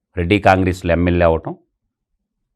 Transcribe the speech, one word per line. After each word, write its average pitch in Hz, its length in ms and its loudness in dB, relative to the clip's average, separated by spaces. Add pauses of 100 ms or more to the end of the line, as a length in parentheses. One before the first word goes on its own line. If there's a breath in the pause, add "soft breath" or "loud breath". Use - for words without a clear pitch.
(180)
రెడ్డి 90 220 0
కాంగ్రెస్లో 92 520 0
ఎమ్మెల్యే 87 320 0
అవటం, 82 320 -2 (1000)